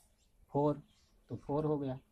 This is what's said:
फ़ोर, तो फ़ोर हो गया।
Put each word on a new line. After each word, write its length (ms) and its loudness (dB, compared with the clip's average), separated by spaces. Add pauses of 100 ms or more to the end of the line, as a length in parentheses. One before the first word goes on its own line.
(520)
फ़ोर, 300 2 (480)
तो 60 -10
फ़ोर 280 -2
हो 140 2
गया। 200 -4 (140)